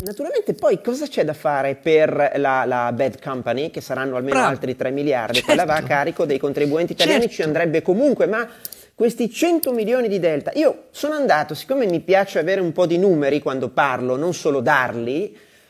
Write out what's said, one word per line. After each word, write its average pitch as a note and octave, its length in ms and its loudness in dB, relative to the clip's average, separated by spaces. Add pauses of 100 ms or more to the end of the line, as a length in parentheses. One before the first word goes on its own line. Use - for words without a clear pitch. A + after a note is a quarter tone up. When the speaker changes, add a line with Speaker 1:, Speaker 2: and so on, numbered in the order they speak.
Speaker 1:
naturalmente D4+ 500 -4
poi A#3+ 280 0
cosa C4 260 -6
c'è - 160 -2
da D3+ 80 -2
fare C#3 440 -2
per D3+ 600 2
la, C3+ 300 2
la A#2+ 260 0
Bad A#2+ 300 -4
Company, C3 500 -4
che - 80 -10
saranno C3 380 -6
almeno C3+ 160 -2
Speaker 2:
Bravo. B3+ 160 2
Speaker 1:
altri B2+ 260 -4
tre C3 160 -4
miliardi, B2+ 500 0
quella D4 220 2
va D3+ 120 0
a - 20 2
Speaker 2:
Certo. C3+ 160 -2
Speaker 1:
carico D#3 320 0
dei C#3+ 120 0
contribuenti D3 540 0
italiani, B3+ 300 2
Speaker 2:
Certo. A#3+ 140 -2
Speaker 1:
ci - 80 -4
andrebbe D#3 380 0
comunque, G3 460 2
ma A3 180 -2 (480)
questi A#3 380 0
cento D#4+ 400 0
milioni A#3 380 0
di G3 100 0
Delta, D#3+ 360 0
io - 360 0
sono D4 220 -4
andato, D#3 400 0
siccome B3+ 320 -2
mi E3+ 160 0
piace F#3+ 360 2
avere F3+ 220 0
un E3+ 140 -2
po' F3+ 120 2
di E3+ 120 2
numeri D3+ 420 4
quando C3 300 -4
parlo, B2+ 480 0
non E3 160 -2
solo C#3+ 260 0
darli, B2+ 760 0 (320)